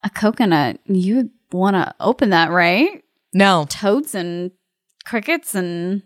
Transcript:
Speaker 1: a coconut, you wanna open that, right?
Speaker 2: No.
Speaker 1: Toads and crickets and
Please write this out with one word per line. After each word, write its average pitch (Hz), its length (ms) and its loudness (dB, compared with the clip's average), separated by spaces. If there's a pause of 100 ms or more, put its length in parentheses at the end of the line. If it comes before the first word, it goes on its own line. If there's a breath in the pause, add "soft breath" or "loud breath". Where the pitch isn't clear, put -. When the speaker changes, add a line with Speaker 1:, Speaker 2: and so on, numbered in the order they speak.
Speaker 1:
a 208 80 -4
coconut, 185 760 0
you 196 440 0 (220)
wanna 185 480 0
open 240 300 0
that, 165 200 2
right? 185 540 0 (280)
Speaker 2:
No. 185 360 4
Speaker 1:
Toads 214 480 -2
and 175 340 -6 (540)
crickets 294 500 -6
and 180 520 -4